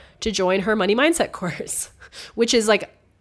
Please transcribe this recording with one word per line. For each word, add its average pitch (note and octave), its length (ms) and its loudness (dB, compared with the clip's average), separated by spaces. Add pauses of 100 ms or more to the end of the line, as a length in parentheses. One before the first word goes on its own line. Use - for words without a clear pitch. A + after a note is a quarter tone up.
(200)
to A3+ 120 -2
join F#3+ 300 0
her G#3+ 140 0
money G3+ 200 2
mindset C#4+ 360 2
<laughs> - 0 -
course, - 580 -8 (460)
which A#3 180 2
is, A3 140 2
like, G#3 240 2 (300)